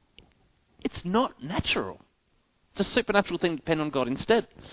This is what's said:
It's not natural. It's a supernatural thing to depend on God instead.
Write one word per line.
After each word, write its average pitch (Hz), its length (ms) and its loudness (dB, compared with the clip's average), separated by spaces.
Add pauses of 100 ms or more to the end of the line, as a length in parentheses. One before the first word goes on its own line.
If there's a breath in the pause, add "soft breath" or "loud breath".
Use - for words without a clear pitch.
(840)
It's - 220 -6
not 214 380 0
natural. 127 580 -2 (680)
It's - 100 -6
a 196 40 2
supernatural 202 540 2
thing 170 140 0
to 156 40 -2
depend 160 240 0
on 151 100 -2
God 127 180 0
instead. 175 380 2 (260 loud breath)